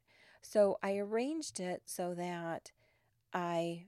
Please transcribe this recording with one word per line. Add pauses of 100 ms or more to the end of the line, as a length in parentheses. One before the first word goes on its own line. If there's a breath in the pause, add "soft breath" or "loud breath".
(420 loud breath)
So
I
arranged
it
so
that (600 soft breath)
I